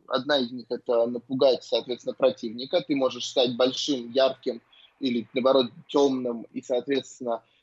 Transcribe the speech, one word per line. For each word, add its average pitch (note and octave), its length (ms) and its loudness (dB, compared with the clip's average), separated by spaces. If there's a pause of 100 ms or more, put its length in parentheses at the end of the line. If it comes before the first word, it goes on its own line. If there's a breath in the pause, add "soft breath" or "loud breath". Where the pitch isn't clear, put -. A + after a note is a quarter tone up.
одна C3+ 300 0
из B2 120 -2
них — B2 180 -12
это A#2+ 380 0
напугать, B2+ 560 2
соответственно, A#2+ 520 -4
противника. B2+ 640 -2
Ты D3 160 -2
можешь B2 300 -2
стать B2+ 300 2
большим, B2+ 540 0
ярким C3 500 0 (380 soft breath)
или, A#2+ 340 -2
наоборот, C3 340 2 (200)
тёмным, B2+ 640 0
и, B2+ 80 -10
соответственно, B2 800 -4 (220)